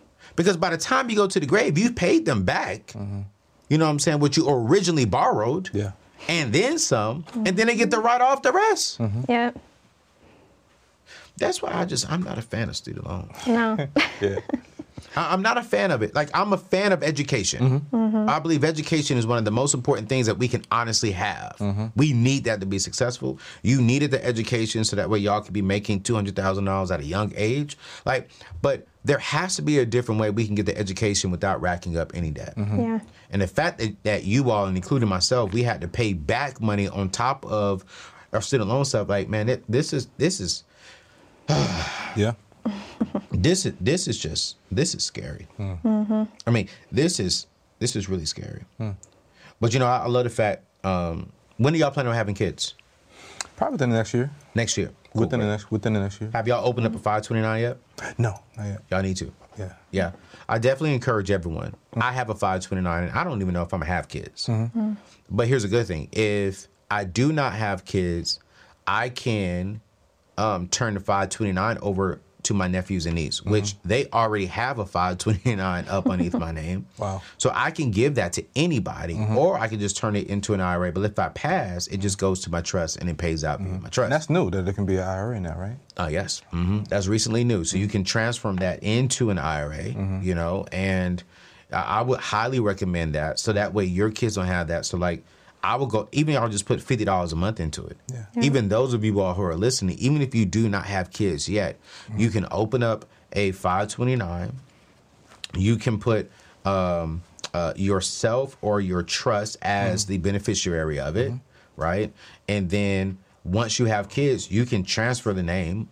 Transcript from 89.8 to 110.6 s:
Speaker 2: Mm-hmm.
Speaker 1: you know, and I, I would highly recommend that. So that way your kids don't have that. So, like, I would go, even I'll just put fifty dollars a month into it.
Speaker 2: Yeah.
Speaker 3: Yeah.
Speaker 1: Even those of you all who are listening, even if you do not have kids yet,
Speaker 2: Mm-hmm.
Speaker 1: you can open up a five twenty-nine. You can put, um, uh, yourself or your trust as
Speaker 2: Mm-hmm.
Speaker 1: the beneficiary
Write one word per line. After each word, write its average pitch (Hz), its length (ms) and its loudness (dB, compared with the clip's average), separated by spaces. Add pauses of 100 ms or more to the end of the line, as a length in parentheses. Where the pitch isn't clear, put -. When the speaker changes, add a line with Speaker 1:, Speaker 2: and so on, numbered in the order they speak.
Speaker 2:
Mm-hmm. 95 300 -4
Speaker 1:
you 92 140 0
know, 85 360 -2
and 92 500 0 (500)
I, 92 100 -2
I 107 200 0
would 127 180 0
highly 120 400 0
recommend 90 560 0
that. 76 240 -2
So 113 120 0
that 101 220 0
way 101 100 2
your 92 260 2
kids 107 260 -2
don't 92 100 -2
have 87 220 0
that. 82 180 -2
So, - 100 -4
like, 87 280 -2 (380)
I 98 140 2
would 135 140 0
go, 107 220 0
even 151 240 2
I'll 117 120 2
just 101 180 -4
put - 140 0
fifty 113 240 0
dollars 90 280 0
a 80 40 -2
month 98 240 0
into 80 240 -4
it. - 120 -14 (160)
Speaker 2:
Yeah. 117 220 -10
Speaker 3:
Yeah. 240 100 0
Speaker 1:
Even 135 240 4
those 120 260 2
of 107 100 0
you 104 160 4
all 92 140 2
who 101 80 -2
are 85 140 0
listening, 98 420 0
even 143 240 2
if 131 120 -4
you 113 120 4
do 110 220 2
not 101 180 -2
have 95 240 -2
kids 87 380 -2
yet, 95 300 -2 (300)
Speaker 2:
Mm-hmm. 107 120 -4
Speaker 1:
you 113 100 4
can 98 200 0
open 110 320 0
up 113 220 0 (280)
a 101 200 2
five 92 360 0
twenty-nine. 113 640 -2 (1040)
You 104 200 4
can 110 220 0
put, 107 320 0 (340)
um, 87 580 0 (320)
uh, 85 220 -2
yourself 110 840 0
or 104 200 2
your 90 220 -2
trust 107 600 -2
as 101 420 0
Speaker 2:
Mm-hmm. 95 80 -6
Speaker 1:
the 98 60 0
beneficiary 87 840 0